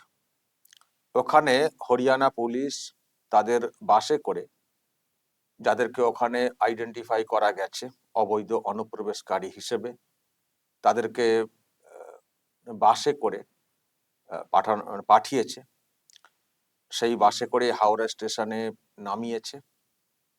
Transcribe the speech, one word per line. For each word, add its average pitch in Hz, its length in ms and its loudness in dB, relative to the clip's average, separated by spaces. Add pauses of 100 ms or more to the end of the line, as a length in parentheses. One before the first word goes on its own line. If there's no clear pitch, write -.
(1160)
ওখানে 143 540 4 (220)
হরিয়ানা 131 400 2
পুলিশ 120 640 -6 (360)
তাদের 110 300 2 (220)
বাসে 107 360 2
করে 90 280 -6 (1120)
যাদেরকে 117 420 0
ওখানে 120 480 2 (100)
আইডেন্টিফাই 113 640 -2
করা 107 280 2
গেছে 95 360 -8 (260)
অবৈধ 107 380 -2
অনুপ্রবেশকারী 104 960 -6
হিসেবে, 113 420 -8 (880)
তাদেরকে, 113 640 2 (400)
আহ, - 320 -20 (500)
বাসে 120 460 2
করে, - 300 -4 (880)
আহ, 85 120 -10
পাঠানো, 101 600 -2
পাঠিয়েছে। - 600 2 (1300)
সেই 117 260 -2
বাসে 104 300 2
করে 123 260 0
হাওড়া 110 360 2
স্টেশনে 110 640 -6 (260)
নামিয়েছে। 113 640 -8 (800)